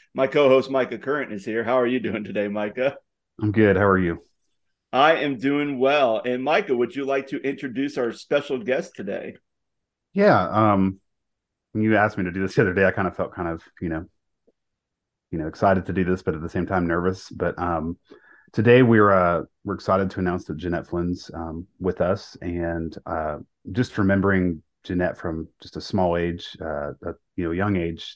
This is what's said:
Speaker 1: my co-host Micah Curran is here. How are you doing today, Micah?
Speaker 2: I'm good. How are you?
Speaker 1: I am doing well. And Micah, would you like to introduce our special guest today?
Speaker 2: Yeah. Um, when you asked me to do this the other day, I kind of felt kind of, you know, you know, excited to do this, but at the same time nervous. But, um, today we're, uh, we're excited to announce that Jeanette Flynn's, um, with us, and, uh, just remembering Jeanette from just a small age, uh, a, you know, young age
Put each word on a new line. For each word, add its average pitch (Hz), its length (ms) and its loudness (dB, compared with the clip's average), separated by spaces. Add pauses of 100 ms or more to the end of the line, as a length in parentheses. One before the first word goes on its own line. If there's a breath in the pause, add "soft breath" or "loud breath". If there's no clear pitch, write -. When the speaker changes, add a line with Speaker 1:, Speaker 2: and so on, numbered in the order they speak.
(140)
Speaker 1:
my 135 140 0
co-host 131 420 4
Micah 123 300 -2
Curran 135 320 -6
is 98 120 -10
here. 113 200 -4
How 127 160 0
are 123 80 2
you 127 120 0
doing 104 260 -4
today, 101 220 -4
Micah? 107 480 -4 (460)
Speaker 2:
I'm 107 100 0
good. 101 240 6
How 101 120 4
are 95 100 6
you? 85 260 -2 (680)
Speaker 1:
I 151 220 4
am 139 240 -4
doing 143 400 -2
well. 131 440 2
And 127 200 -4
Micah, 151 340 0
would 120 180 -2
you 139 80 -6
like 135 260 -2
to 143 120 -6
introduce 139 560 -6
our 120 140 -2
special 139 480 -2
guest 123 360 -4
today? - 400 -10 (800)
Speaker 2:
Yeah. 170 340 4
Um, 98 520 4 (720)
when 110 120 -2
you 107 140 4
asked 104 220 2
me 92 60 -4
to 90 60 -4
do 95 120 -4
this 95 100 -4
the 135 80 4
other 92 140 0
day, 95 100 4
I 92 60 4
kind 95 160 -2
of 85 80 -6
felt - 180 -6
kind 85 140 -6
of, 82 160 -8 (180)
you 90 80 -4
know, 80 160 -6 (1300)
you 82 80 -4
know, 78 80 -6
excited 95 400 2
to 92 60 -6
do 92 100 0
this, 90 180 0
but 85 140 -4
at 76 80 -10
the 85 60 -8
same 90 180 -4
time 92 180 0
nervous. 87 460 -2
But, 87 260 -4
um, 85 400 -4 (560 soft breath)
today 120 280 6
we're, 110 300 6
uh, 87 320 4 (220)
we're 98 80 -4
excited 95 360 0
to 95 120 -6
announce 90 240 -2
that 82 100 -8
Jeanette 85 320 -6
Flynn's, 87 460 -6
um, 82 340 -10 (140)
with 90 180 -2
us, 92 420 -2
and, 85 640 -6
uh, 78 340 -6 (340)
just 123 240 -2
remembering 95 680 2 (220)
Jeanette 90 320 -2
from 82 320 -8 (120)
just - 140 -20
a 92 60 -8
small 90 340 0
age, 85 460 -4
uh, 73 320 -8 (100)
a, - 100 -10 (220)
you 92 80 -4
know, 82 80 -2
young 98 240 0
age 85 400 -6